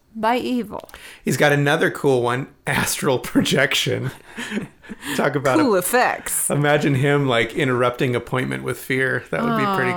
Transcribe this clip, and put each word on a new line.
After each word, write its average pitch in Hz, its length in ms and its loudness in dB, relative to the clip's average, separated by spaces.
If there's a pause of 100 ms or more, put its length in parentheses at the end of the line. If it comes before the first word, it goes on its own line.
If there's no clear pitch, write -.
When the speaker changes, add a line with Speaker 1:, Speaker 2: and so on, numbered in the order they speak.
(160)
Speaker 1:
by 226 220 0
evil. 240 500 -4 (380)
Speaker 2:
He's 139 120 0
got 147 140 4
another 143 380 2
cool 139 320 2
one, 120 260 -2 (100)
<laughs> - 100 -12
astral - 500 0
projection. 131 920 0 (1040)
Talk 151 200 0
about 135 220 2
Speaker 1:
Cool 262 160 4
Speaker 2:
a 185 60 4
Speaker 1:
effects. - 720 0
Speaker 2:
Imagine 147 420 2
him, 143 340 2
like, 117 280 2
interrupting 127 600 0
appointment 131 480 -4
with 131 140 -4
fear. 131 540 -2
That - 120 -2
would 233 140 0
be - 80 0 (100)
pretty - 220 0